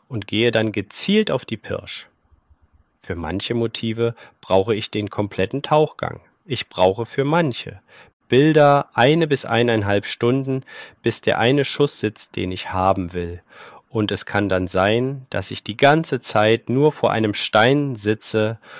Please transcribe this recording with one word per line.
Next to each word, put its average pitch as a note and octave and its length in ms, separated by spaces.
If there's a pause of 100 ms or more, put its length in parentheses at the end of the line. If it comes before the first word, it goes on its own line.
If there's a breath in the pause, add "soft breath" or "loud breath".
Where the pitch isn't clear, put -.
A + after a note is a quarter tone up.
und G#2 180
gehe A2+ 240
dann A2 220
gezielt G3 580
auf C3 140
die A2 120
Pirsch. - 500 (960)
Für F2+ 120
manche E2+ 400
Motive A2+ 600 (260 loud breath)
brauche G2 340
ich G#2+ 160
den G#2 200
kompletten G2+ 520
Tauchgang. D3+ 580 (260)
Ich C#3 220
brauche F#2+ 380
für - 180
manche D3 560 (480 soft breath)
Bilder C#3+ 640
eine D#3 320
bis D3 180
eineinhalb A2 640
Stunden, C3 580 (380 loud breath)
bis - 180
der - 180
eine C3+ 260
Schuss - 360
sitzt, - 360
den F#2 140
ich - 220
haben F#2 400
will. F2 300 (460 loud breath)
Und G#2+ 220
es G2 160
kann G2+ 220
dann F#2 180
sein, A#2+ 640
dass - 200
ich G#2+ 120
die G2+ 140
ganze C#3+ 440
Zeit A2 480
nur C#3+ 240
vor F#2+ 200
einem G#2+ 220
Stein C3 600
sitze G#2+ 640 (220 loud breath)